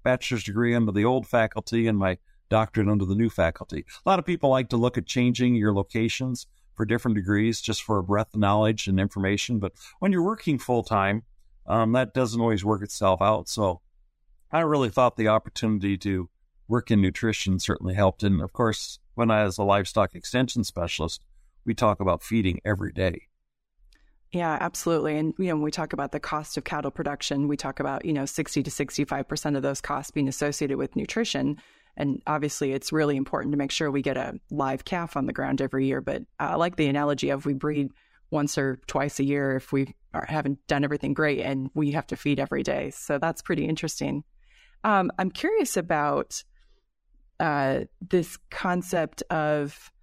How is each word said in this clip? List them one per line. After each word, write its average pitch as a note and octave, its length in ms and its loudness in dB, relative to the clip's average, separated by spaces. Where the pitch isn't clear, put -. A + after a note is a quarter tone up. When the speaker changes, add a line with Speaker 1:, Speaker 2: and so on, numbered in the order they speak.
Speaker 1:
bachelor's B2 400 0
degree A#2 300 2
under A2+ 180 2
the G#2 120 4
old B2+ 220 2
faculty A2+ 600 2
and A2 120 2
my F#2 200 0
doctorate A2 380 2
under G#2 180 2
the G2 80 2
new A2+ 160 2
faculty. E2 540 -2
A - 40 0
lot F#3+ 100 6
of E3 60 -2
people D#3+ 260 2
like C3 180 2
to B2 80 0
look A#2+ 220 2
at F2 80 -6
changing B2 480 2
your G#2+ 180 2
locations A2+ 760 -2
for A2+ 100 -2
different A2+ 300 2
degrees G#2 460 2
just - 220 -4
for G#2 160 2
a F#2 40 0
breadth G2+ 320 0
of G#2+ 60 0
knowledge G#2+ 460 2
and G2 140 2
information. G2+ 580 0
But F#2+ 140 -4
when G3+ 140 2
you're F3 100 4
working F3 360 0
full-time, A2 680 0
um, A2 260 4
that B2+ 220 2
doesn't A#2 260 2
always A2 240 2
work G#2 180 2
itself F#2+ 400 2
out. G#2+ 260 2
So F#2+ 320 0
I D#3+ 80 2
really D3 300 2
thought B2 260 4
the A2 120 2
opportunity G#2+ 720 0
to F#2 300 -2
work A#2 220 0
in G#2+ 100 6
nutrition F#2+ 580 2
certainly F#2 360 -2
helped. G2 280 2
And G2 180 4
of F#2+ 120 -6
course, - 460 -2
when A#2 160 2
I G#2+ 140 4
was F#2+ 140 -2
a G#2+ 60 2
livestock G2+ 500 2
extension A#2+ 500 -2
specialist, - 600 -4
we A#2 100 0
talk G#2+ 260 2
about F#2 220 0
feeding F#2+ 420 0
every F#2+ 280 -2
day. F2+ 360 -2
Speaker 2:
Yeah, E3 280 0
absolutely. D#3+ 560 0
And, D#3 220 0
you F#3 80 0
know, E3+ 80 0
when D3+ 80 0
we D3+ 80 -2
talk D#3 220 -6
about C#3 180 -4
the D3+ 80 -4
cost - 380 -6
of D3 80 -6
cattle D3 260 -4
production, C#3+ 560 -2
we C#3+ 100 0
talk C3+ 220 -6
about, C#3 260 -2
you D#3+ 80 -2
know, C#3 140 -2
sixty D3 380 -2
to C#3+ 60 -6
sixty-five C#3 580 -4
percent D3+ 260 -2
of C3+ 80 -2
those C#3 180 -2
costs C#3 300 -6
being C#3+ 160 0
associated C#3 500 -2
with C3+ 200 -4
nutrition. C#3+ 600 -2
And C#3 300 -2
obviously, D3 460 -2
it's C#3 200 -4
really D3 240 2
important C#3+ 360 -2
to D3 40 0
make C#3 140 -2
sure D3 220 -2
we C#3 100 0
get C3+ 140 -2
a B2+ 240 -6
live C3+ 340 -4
calf E3+ 320 -6
on C3+ 100 -2
the - 60 -4
ground C3+ 300 -2
every C3+ 240 0
year. C3+ 140 0
But C3+ 240 -6
I D3 160 -2
like F3 180 0
the D3+ 140 2
analogy C#3+ 420 0
of C#3 160 -2
we C#3+ 80 0
breed C#3+ 380 -2
once D3 260 0
or C3+ 300 -2
twice C#3+ 320 -2
a C#3 40 2
year C#3 300 0
if - 160 -4
we C3+ 240 0
are, - 140 -6
haven't C#3 400 -4
done C#3+ 160 2
everything D3 320 -2
great D3 240 0
and C3+ 360 -4
we D3 180 0
have D3 160 -4
to - 80 -6
feed C#3+ 240 0
every C3+ 240 -2
day. C#3 260 -4
So - 280 -4
that's D#3+ 220 -4
pretty E3 260 -2
interesting. D3+ 580 -4
Um, F#3+ 340 2
I'm F#3+ 140 -2
curious G4 460 0
about, D3 640 -2
uh, C#3 420 0
this F3 360 -2
concept F3+ 800 -2
of D3+ 640 -2